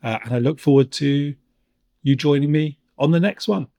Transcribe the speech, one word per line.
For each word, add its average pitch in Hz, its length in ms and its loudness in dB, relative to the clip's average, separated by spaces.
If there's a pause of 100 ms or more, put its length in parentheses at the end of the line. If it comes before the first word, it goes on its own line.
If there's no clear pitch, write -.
Uh, 113 240 -6
and 120 80 -4
I 123 60 0
look 139 200 -2
forward 139 340 4
to 143 400 -2 (680)
you 139 160 2
joining 143 340 0
me 151 260 -2 (200)
on 147 140 0
the 170 100 2
next 196 260 -4
one. 190 200 -4 (120)